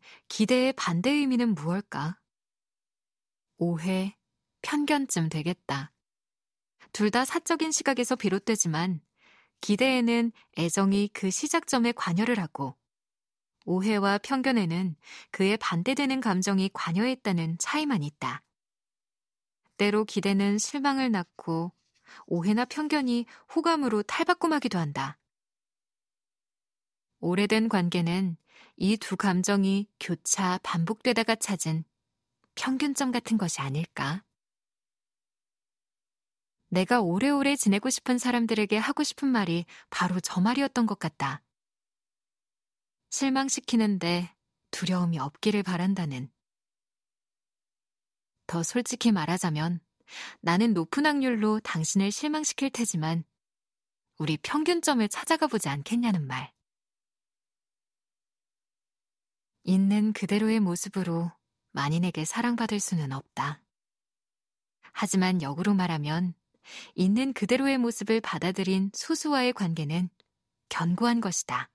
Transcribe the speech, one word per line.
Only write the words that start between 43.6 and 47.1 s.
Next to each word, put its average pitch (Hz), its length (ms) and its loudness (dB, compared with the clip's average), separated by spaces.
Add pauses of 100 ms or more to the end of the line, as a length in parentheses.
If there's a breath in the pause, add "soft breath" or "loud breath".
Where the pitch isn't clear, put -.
두려움이 180 480 0
없기를 202 440 -2
바란다는. 175 680 -2 (2250)